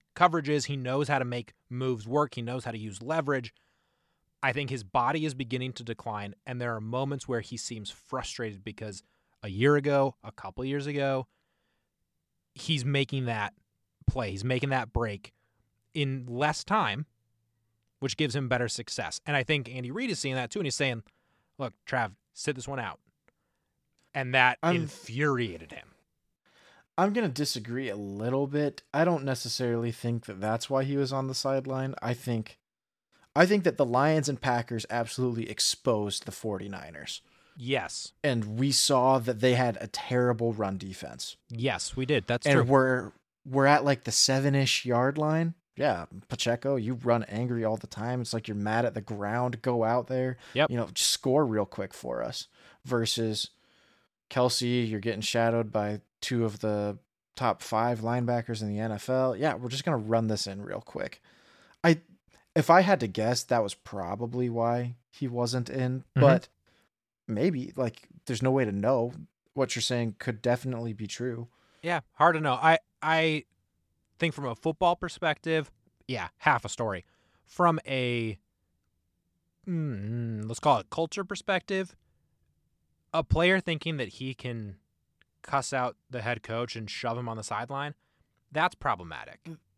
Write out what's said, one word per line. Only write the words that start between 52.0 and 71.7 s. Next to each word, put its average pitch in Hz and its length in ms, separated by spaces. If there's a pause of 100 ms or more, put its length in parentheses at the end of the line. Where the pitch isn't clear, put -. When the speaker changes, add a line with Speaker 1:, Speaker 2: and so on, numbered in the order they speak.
Speaker 2:
us. - 240 (380)
Versus 113 640 (800)
Kelce, 123 600
you're 107 120
getting 107 180
shadowed 117 500
by 107 300 (220)
two 117 240
of 107 160
the 104 360 (380)
top 117 260
five 113 380
linebackers 117 640
in 107 80
the 104 100
N 110 140
F 104 160
L. 131 260
Yeah, 131 200
we're 123 140
just 135 140
gonna 160 140
run 113 300
this 107 200
in 98 140
real 92 200
quick. - 400 (600)
I, 165 160 (560)
if - 140
I 175 120
had 190 200
to 117 60
guess, 110 360
that 117 200
was 101 100
probably 117 760
why 120 460 (160)
he - 160
wasn't 120 420
in. 131 320
Speaker 1:
Mm-hmm. - 200
Speaker 2:
But 156 260 (800)
maybe, 127 520
like, 120 240 (240)
there's 120 160
no 131 100
way 131 140
to 104 60
know. 117 420 (400)
What 131 220
you're 120 60
saying 117 380
could 110 220
definitely 120 520
be 104 140
true. 120 400 (360)